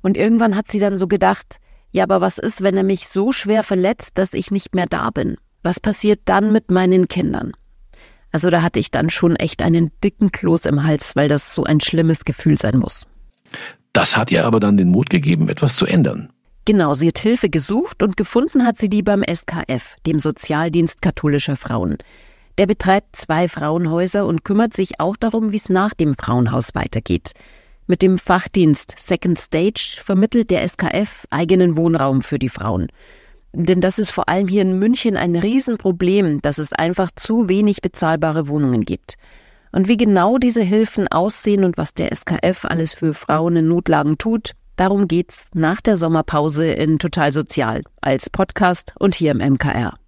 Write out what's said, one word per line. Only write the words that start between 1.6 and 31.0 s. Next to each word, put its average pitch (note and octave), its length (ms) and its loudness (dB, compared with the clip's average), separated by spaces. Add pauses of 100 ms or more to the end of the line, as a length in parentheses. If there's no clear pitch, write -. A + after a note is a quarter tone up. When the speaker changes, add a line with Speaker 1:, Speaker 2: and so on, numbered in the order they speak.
Speaker 1:
ja, F#3+ 140 2
aber F#3+ 160 2
was F#3 160 0
ist, - 240 -4
wenn F#3+ 160 2
er F#3+ 60 2
mich F#3+ 260 -2
so G#3+ 240 0
schwer G#3+ 300 0
verletzt, F#3+ 500 -2
dass F#3 200 -2
ich - 160 -6
nicht G3 260 -4
mehr F3+ 100 0
da - 240 -4
bin? - 260 -4 (260)
Was F3 200 -4
passiert G#3 420 0
dann G3+ 300 2
mit A3 180 0
meinen F#3 380 4
Kindern? - 420 -4 (800)
Also E3 180 0
da E3+ 120 4
hatte E3+ 180 0
ich - 120 -4
dann - 180 0
schon E3+ 260 2
echt - 260 -4
einen E3+ 300 2 (100)
dicken G3+ 300 2
Kloß E3+ 360 0
im C#3+ 180 2
Hals, D3+ 320 0
weil C#3+ 100 2
das C#3+ 260 0
so - 120 -2
ein D3+ 160 2
schlimmes D#3+ 420 0
Gefühl - 340 2
sein - 200 0
muss. - 280 -2 (840)
Speaker 2:
Das - 240 2
hat A2 160 0
ihr E2 140 2
aber A2+ 160 2
dann G2+ 160 4
den F#2 100 4
Mut F#2 220 2
gegeben, E2 400 2
etwas - 260 -2
zu - 100 0
ändern. - 440 0 (340)
Speaker 1:
Genau, F3 300 2
sie D3+ 160 2
hat - 100 -6
Hilfe A3 300 0
gesucht G3 540 -2
und G3 120 0
gefunden B3 500 0
hat A#3 120 0
sie A3 100 -2
die G3+ 160 0
beim G3+ 200 2
S - 220 -6
K E3 220 -6
F, - 380 -6
dem D#3 140 0
Sozialdienst D#3+ 840 -2
katholischer D3 560 0
Frauen. F2+ 400 -4 (600)
Der G3 100 4
betreibt G3 480 0
zwei E3+ 320 0
Frauenhäuser E3+ 800 -2
und E3 180 -2
kümmert A3 300 0
sich - 260 -4
auch F#3 160 -2
darum, A3 380 -2
wie - 20 -4
es - 140 -6
nach F#3+ 240 2
dem D3+ 200 0
Frauenhaus B2 640 -2
weitergeht. - 560 -4 (560)
Mit F3+ 140 2
dem F#3+ 160 4
Fachdienst F3 800 0
Second F3 420 -2
Stage - 640 -4
vermittelt G#3 460 0
der F3+ 140 0
S - 120 -6
K F3+ 140 -2
F - 400 -4